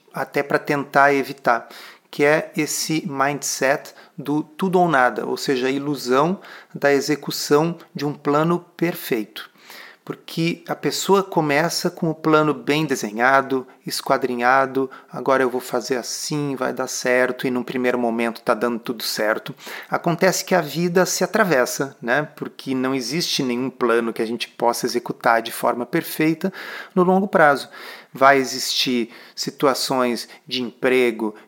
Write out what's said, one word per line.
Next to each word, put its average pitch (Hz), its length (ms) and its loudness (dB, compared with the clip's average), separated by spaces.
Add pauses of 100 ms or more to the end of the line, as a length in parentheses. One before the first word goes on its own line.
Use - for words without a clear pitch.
(140)
até 143 300 -4
pra 147 160 0
tentar 143 560 4
evitar, 131 520 -2 (420)
que - 140 0
é 156 320 2
esse 156 520 -2
mindset 139 880 -2 (200)
do 147 280 -4
tudo 185 360 0
ou 175 80 4
nada, 127 380 2
ou 127 100 -4
seja, 127 300 -2
a 131 60 0
ilusão 139 680 0 (360)
da 143 180 4
execução 147 840 0 (180)
de 143 120 -6
um 147 80 -4
plano 160 500 0 (140)
perfeito. 165 760 -6 (520)
Porque - 640 -6
a 151 80 -4
pessoa 185 480 0
começa 160 680 0
com 170 200 -4
o 151 60 -2
plano 156 400 2
bem 143 300 0
desenhado, 127 840 2 (180)
esquadrinhado, 131 1040 0 (220)
agora 131 320 2
eu 123 60 2
vou 123 120 -4
fazer 123 340 -4
assim, 143 600 -6
vai 127 180 -4
dar 127 140 -6
certo, 127 580 0
e 131 60 0
num 123 120 -2
primeiro 123 360 -2
momento 117 420 -2
tá 120 140 2
dando 117 240 -2
tudo 117 240 -8
certo. 110 500 -4 (340)
Acontece 170 560 0
que - 120 0
a 175 60 4
vida 170 440 0
se - 180 -2
atravessa, 147 800 0
né? 139 340 0
Porque - 380 -8
não 131 220 0
existe 135 480 -2
nenhum 127 260 -2
plano 117 420 0
que 113 120 -4
a 110 40 -4
gente 113 220 -6
possa - 380 -2
executar 117 540 0
de 113 100 -8
forma 120 340 -2
perfeita 160 640 -2 (440)
no 185 80 6
longo 185 240 4
prazo. 147 420 4 (440)
Vai 135 260 6
existir 123 720 -2 (240)
situações 127 960 -2 (180)
de 127 160 -6
emprego, 120 720 0 (140)